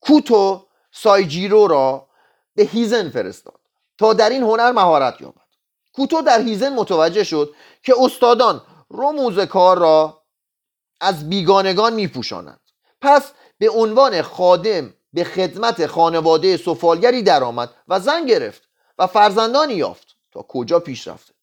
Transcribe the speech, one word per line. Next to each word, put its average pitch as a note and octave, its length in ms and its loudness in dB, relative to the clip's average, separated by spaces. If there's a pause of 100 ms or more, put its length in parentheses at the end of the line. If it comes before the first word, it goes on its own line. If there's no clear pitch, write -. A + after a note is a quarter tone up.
کوتو G#3 640 2 (260)
سایجیرو G3 720 2
را C3+ 420 -2 (460)
به G#3 80 0
هیزن G#3+ 480 -2
فرستاد G2+ 500 -10 (380)
تا A3 140 2
در G#3+ 180 2
این C4 120 -4
هنر A#3 300 2
مهارت D#3+ 480 2
یابد. - 240 -20 (500)
کوتو C#4 260 -2
در D#4 180 4
هیزن A#3+ 320 -4
متوجه F#3 520 0
شد D3 300 -4 (280)
که C4 180 2
استادان A#3+ 640 2 (280)
رموز C4 480 -4
کار F#3 400 2
را D#3 440 2 (760)
از E3 280 -4
بیگانگان G3 640 0
می‌پوشانند. A#2+ 680 -10 (400)
پس C#4 320 2 (260)
به G#3+ 120 0
عنوان A3 520 0
خادم F3+ 720 -2 (180)
به E3+ 120 -4
خدمت F3+ 640 -4
خانوادهٔ E3 720 0
سفالگری F3 680 0
درآمد B2 480 0 (180)
و F#3 120 -2
زن D4 260 -4
گرفت C#3+ 360 -2 (360)
و D3 80 0
فرزندانی A3+ 680 0
یافت. A#2 420 -8 (160)
تا - 100 -18
کجا C3+ 380 -2
پیش C#3+ 280 -14
رفته؟ - 340 -20